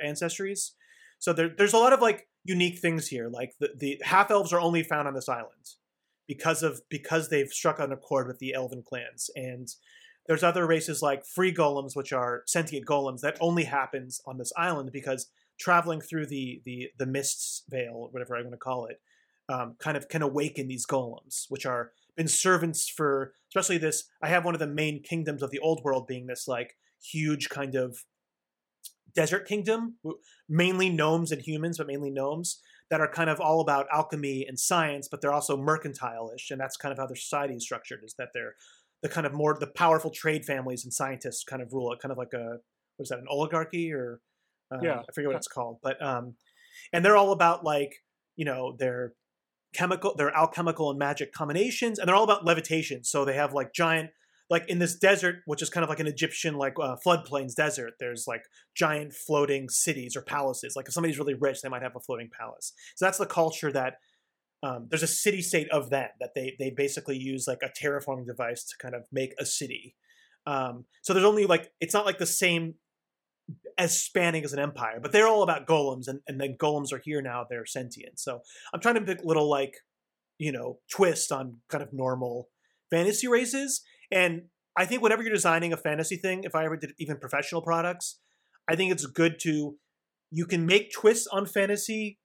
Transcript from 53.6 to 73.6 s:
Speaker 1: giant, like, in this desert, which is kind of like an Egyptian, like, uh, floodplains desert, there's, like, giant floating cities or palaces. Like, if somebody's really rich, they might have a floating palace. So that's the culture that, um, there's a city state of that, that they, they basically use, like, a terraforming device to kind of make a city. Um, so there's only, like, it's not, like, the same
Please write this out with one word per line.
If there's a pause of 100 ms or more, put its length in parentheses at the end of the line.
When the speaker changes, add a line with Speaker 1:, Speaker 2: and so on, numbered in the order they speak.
Speaker 1:
giant, (380)
like,
in
this
desert,
which
is
kind
of
like
an
Egyptian,
like,
uh, (100)
floodplains
desert,
there's,
like, (320)
giant
floating
cities
or
palaces.
Like,
if
somebody's
really
rich,
they
might
have
a
floating
palace. (220)
So
that's
the
culture
that, (640)
um,
there's
a
city
state
of
that,
that
they,
they
basically
use,
like,
a
terraforming
device
to
kind
of
make
a
city. (520)
Um, (180)
so
there's
only,
like,
it's
not,
like,
the
same (1040)